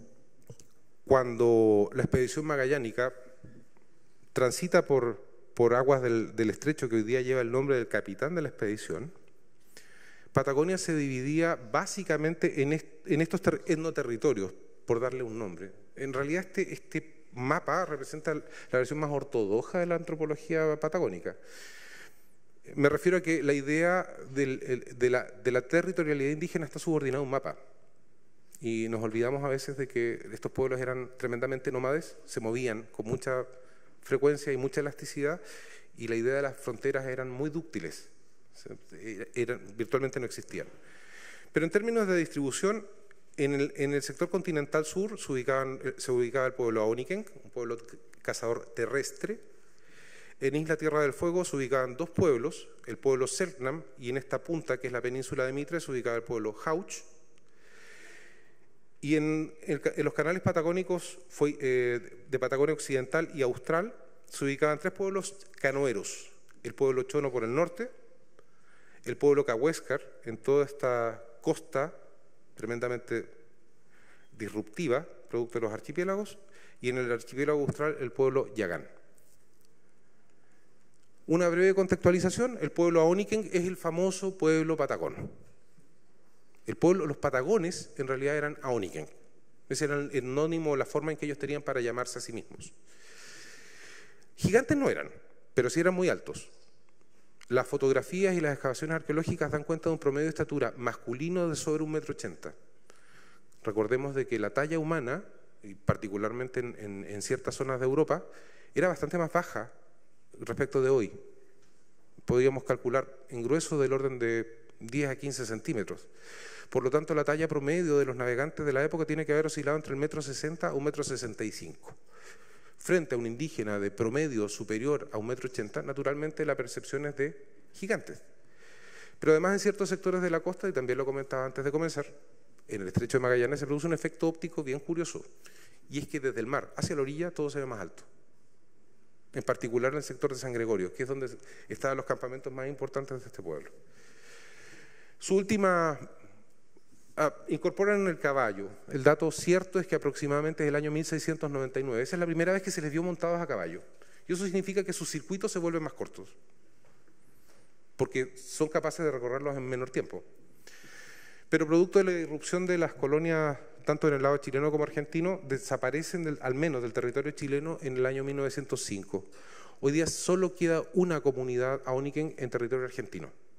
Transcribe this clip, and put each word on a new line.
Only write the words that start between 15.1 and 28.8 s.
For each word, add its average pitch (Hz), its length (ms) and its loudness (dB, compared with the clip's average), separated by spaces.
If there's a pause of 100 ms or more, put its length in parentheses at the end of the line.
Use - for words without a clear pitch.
un 113 160 -4
nombre. 92 340 -6 (240)
En 135 160 -4
realidad 143 320 0
este, - 300 -2
este - 580 -8
mapa 151 540 2
representa 151 480 -4
la 147 80 -4 (360)
versión 127 200 2
más 151 120 0
ortodoxa 127 680 2
de 175 80 4
la 175 80 2
antropología 160 840 0
patagónica. 120 600 0 (1400)
Me 143 160 8
refiero 175 260 4
a 175 60 2
que 160 200 2
la 143 120 4
idea 160 600 2 (160)
del, 135 360 2
el, 127 320 -4
de 123 100 6
la, 123 140 4
de - 300 -2
la 123 100 4
territorialidad 156 680 2
indígena 160 340 -2
está - 120 -10
subordinada 139 420 2
a - 20 -2
un 131 80 -4
mapa. 131 260 -2 (1040)
Y 113 300 0